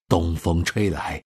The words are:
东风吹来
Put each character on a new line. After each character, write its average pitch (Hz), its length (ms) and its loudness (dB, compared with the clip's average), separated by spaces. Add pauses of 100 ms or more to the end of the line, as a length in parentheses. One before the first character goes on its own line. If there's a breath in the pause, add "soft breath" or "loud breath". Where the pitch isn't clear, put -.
东 85 260 2
风 85 300 0
吹 104 240 0
来 76 380 -4